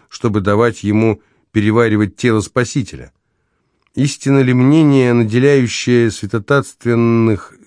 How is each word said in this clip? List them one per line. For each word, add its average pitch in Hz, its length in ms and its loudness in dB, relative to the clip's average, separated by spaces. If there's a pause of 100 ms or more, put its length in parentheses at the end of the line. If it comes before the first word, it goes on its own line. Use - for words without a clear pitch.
чтобы 107 320 -4
давать 104 420 -2
ему 107 380 0 (300)
переваривать 107 640 0
тело 113 240 0
Спасителя. 117 720 -6 (840)
Истинно 139 460 0
ли 127 140 2
мнение, 135 600 2
наделяющее 120 960 0
святотатственных 117 1400 -2 (140)